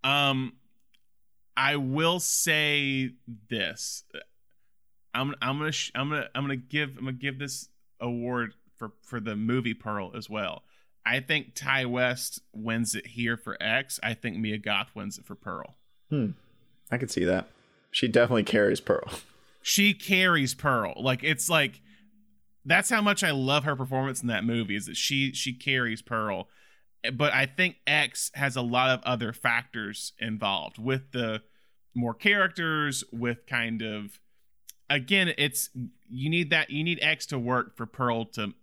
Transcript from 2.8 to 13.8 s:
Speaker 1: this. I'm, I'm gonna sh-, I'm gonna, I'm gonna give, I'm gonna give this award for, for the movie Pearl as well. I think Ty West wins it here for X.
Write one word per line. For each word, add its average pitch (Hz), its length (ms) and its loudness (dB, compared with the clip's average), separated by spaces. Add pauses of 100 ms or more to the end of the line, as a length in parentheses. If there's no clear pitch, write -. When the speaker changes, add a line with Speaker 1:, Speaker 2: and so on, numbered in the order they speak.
Speaker 1:
this. - 540 -4 (1080)
I'm, 135 280 -2
I'm 135 180 -2
gonna 151 120 -2
sh-, - 240 -4
I'm 135 140 -2
gonna, 151 260 -2
I'm 135 80 -2
gonna 139 140 -2
give, 147 400 -4
I'm 127 80 -8
gonna 131 80 -4
give 131 260 -6
this 139 300 -10 (320)
award 120 520 -2 (220)
for, 110 160 -10 (100)
for - 200 -8
the 107 140 -4
movie 117 380 0
Pearl 104 420 -6
as 104 140 -10
well. 101 340 -6 (420)
I 120 140 2
think 147 340 -2
Ty 135 320 0
West 123 540 0 (140)
wins 113 420 -2
it 104 120 -8
here 117 280 0
for - 260 -10
X. 113 400 0